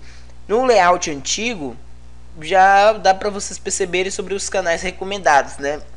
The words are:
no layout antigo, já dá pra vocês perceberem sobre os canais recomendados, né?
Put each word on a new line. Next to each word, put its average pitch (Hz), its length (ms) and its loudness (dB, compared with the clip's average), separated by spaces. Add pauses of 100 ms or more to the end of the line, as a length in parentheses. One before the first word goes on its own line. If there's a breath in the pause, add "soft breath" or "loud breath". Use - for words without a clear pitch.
(480 soft breath)
no 240 180 2
layout 180 440 4
antigo, 151 640 -6 (680)
já 196 520 6
dá 190 200 2
pra 208 160 -2
vocês 196 280 -10
perceberem 185 540 -2
sobre 190 220 -6
os 196 160 -6
canais 170 320 -2
recomendados, 180 760 0
né? 143 240 -4 (160)